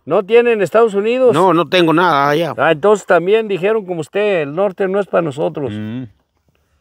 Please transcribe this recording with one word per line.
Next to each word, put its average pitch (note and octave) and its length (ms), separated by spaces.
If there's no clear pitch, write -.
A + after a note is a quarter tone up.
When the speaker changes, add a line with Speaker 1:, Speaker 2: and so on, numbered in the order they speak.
Speaker 1:
¿No F3 200
tienen A3+ 380
Estados G#3+ 320
Unidos? A#3 380
Speaker 2:
No, E3+ 220
no E3 140
tengo E3+ 240
nada D3+ 360
allá. D3 280
Speaker 1:
Ah, D3 160
entonces G3 340
también G3+ 420
dijeron G3+ 380
como F3 140
usted, G3 420
"El C#3+ 120
norte G3 340
no G3 120
es F#3 60
para F#3 160
nosotros". D3+ 500
Speaker 2:
Mm. G#2+ 320